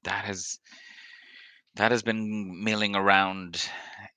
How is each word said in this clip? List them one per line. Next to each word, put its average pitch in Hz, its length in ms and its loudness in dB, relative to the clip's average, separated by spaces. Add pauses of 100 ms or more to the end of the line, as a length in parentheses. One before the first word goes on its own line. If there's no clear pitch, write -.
that 98 200 -2
has, 98 340 -6 (1160)
that 107 160 4
has 117 120 2
been 107 600 -4
milling 107 320 0
around 95 760 4 (480)